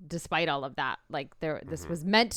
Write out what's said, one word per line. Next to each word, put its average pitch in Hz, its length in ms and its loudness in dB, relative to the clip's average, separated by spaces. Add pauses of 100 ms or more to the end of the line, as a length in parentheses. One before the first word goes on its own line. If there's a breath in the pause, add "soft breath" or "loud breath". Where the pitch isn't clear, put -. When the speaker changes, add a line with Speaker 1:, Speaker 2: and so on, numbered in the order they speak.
Speaker 1:
despite 170 440 0
all 139 160 0
of 135 100 -8
that. 135 240 -2 (100)
Like, 143 300 -6
there, 156 260 -2
this 165 180 -6
Speaker 2:
Mm-hmm. - 60 -8
Speaker 1:
was 165 140 -4
meant 214 340 6